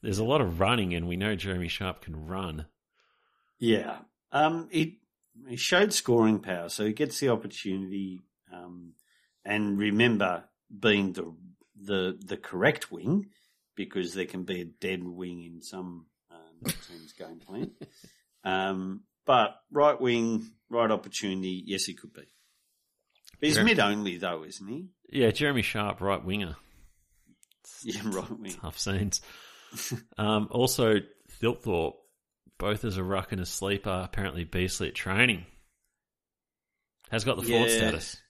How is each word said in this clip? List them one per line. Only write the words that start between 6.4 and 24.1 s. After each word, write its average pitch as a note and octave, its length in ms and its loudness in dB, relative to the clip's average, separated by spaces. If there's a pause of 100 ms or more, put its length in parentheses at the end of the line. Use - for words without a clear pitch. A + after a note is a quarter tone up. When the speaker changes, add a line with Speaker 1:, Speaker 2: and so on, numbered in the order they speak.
Speaker 2:
power, F2 300 -6
so G#2+ 140 -4
he G#2+ 80 0
gets D3 280 -2
the C#3 80 2
opportunity. G2 920 -4 (320)
Um, F2+ 420 -18 (500)
and G2+ 340 2
remember, G#2 680 4 (320)
being G2+ 360 4
the, E2+ 200 -8 (480)
the, F#2+ 400 -2
the F#2+ 160 -8
correct A#2+ 540 0
wing, E3 360 -2 (500)
because F#2 360 -4
there F#2 140 -2
can F#2 160 -8
be F2+ 180 -6
a F2 40 -6
dead F2+ 400 -6
wing F2+ 400 -10
in E2+ 180 -18
some, F2+ 440 -12 (260)
um, E2 400 -12 (160)
team's E2 240 -20
game E2 260 -16
plan. G#2 380 -10
Speaker 1:
<laughs> - 40 -20 (600)
Speaker 2:
Um, F#2+ 600 -4 (220)
but A#2+ 300 4 (160)
right D3 300 4
wing, A2+ 500 2 (180)
right A#2 220 2
opportunity, F#2+ 760 -2
yes, F#2+ 200 -2
he - 100 -8
could - 180 -20
be. - 100 -20 (1160)
But D3 80 0
he's D3+ 80 4
Speaker 1:
Jeremy A3 180 6
Speaker 2:
mid F3+ 80 4
only G#2 380 2